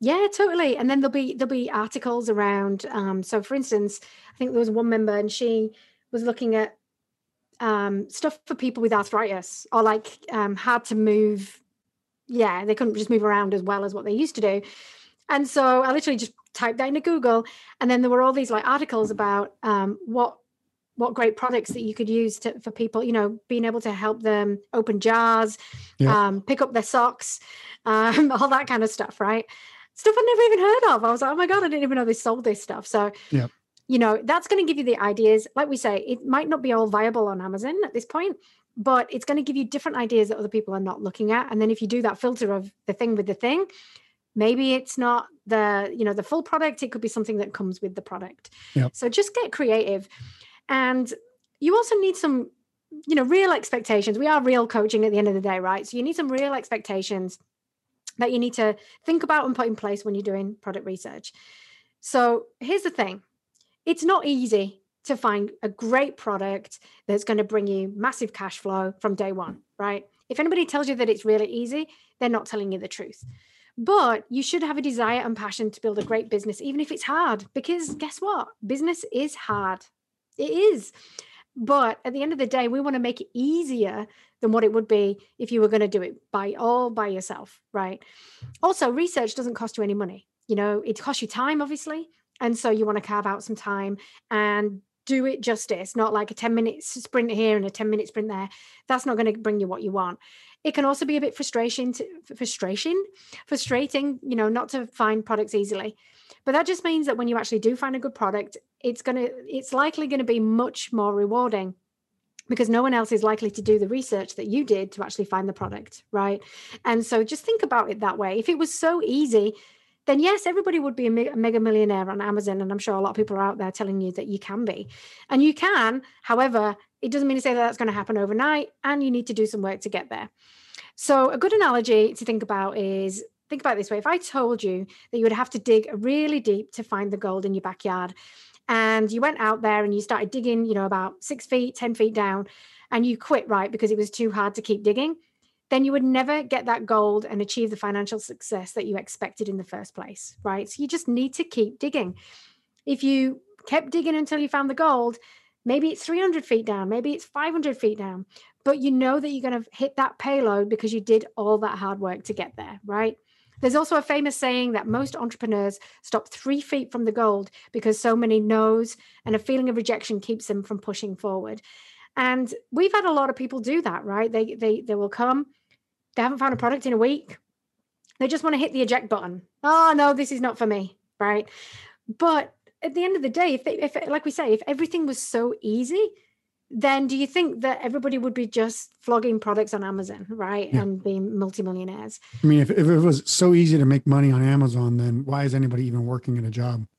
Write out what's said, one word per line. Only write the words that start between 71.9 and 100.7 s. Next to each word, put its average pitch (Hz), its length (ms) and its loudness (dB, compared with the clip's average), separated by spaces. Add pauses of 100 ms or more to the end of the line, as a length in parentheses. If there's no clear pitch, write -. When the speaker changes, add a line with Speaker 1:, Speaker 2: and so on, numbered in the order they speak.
Speaker 1:
they're 247 100 0
not 226 160 0
telling 202 280 -6
you 190 60 -4
the 190 100 -10
truth. - 360 -16 (540)
But 247 500 2
you 262 140 -2
should 330 220 -2
have 294 140 -4
a 277 40 -2
desire 240 380 0
and 226 160 -4
passion 208 340 -6
to - 100 -12
build 214 180 -2
a 202 60 -2
great 220 240 -2
business, 208 320 -4
even 277 200 -4
if 294 100 -4
it's - 140 -8
hard, 269 500 0
because 320 400 -4
guess - 240 -10
what? 381 300 -4 (180)
Business 311 460 -2
is 285 240 -4
hard. 196 500 -4 (500)
It 302 140 -4
is. 359 420 2 (640)
But 240 480 2
at 247 80 -4
the 277 100 -4
end 311 100 -2
of 277 60 -4
the 262 80 0
day, 247 220 0
we 262 120 -2
wanna 277 180 -2
make 240 220 -2
it - 120 -14
easier 240 760 -2 (320)
than 220 120 2
what 226 100 4
it 214 100 6
would 220 140 0
be 202 320 2 (180)
if 233 140 -8
you 233 100 2
were 214 60 8
gonna 208 220 4
do 196 140 0
it 175 140 -10 (140)
by, 196 260 -4
all 240 340 0
by 214 180 -2
yourself, - 520 -10 (120)
right? 190 280 -6 (640)
Also, 330 260 2
research 262 460 0
doesn't 240 200 -6
cost 226 220 -8
you 220 60 -2
any 202 120 0
money. 196 340 -8 (180)
You 226 80 -2
know, 208 320 0
it 214 140 -4
costs 277 220 -6
you 220 40 -6
time, 277 340 -2
obviously. 302 480 -8 (320)
And 240 160 0
so 233 140 0
you 220 160 2
wanna 208 140 0
carve 208 260 -4
out 202 160 -4
some 220 140 -8
time 196 400 -6 (340)
and 208 520 0 (240)
do 262 200 0
it 269 140 -4
justice, 214 560 -4
not 220 160 2
like 214 180 -2
a 214 40 -16
ten 233 200 -2
minute 226 240 0
s-, - 240 -12
sprint 233 300 -2
here 214 240 2
and 196 100 -2
a 196 40 -6
ten 214 200 -4
minute 214 160 -2
sprint 220 220 -6
there. 196 200 -8 (380)
That's 254 200 -2
not 240 100 0
gonna 220 160 2
bring 220 260 -2
you 196 80 -2
what 185 160 -8
you 202 80 -4
want. 185 300 -4 (420)
It 311 100 -2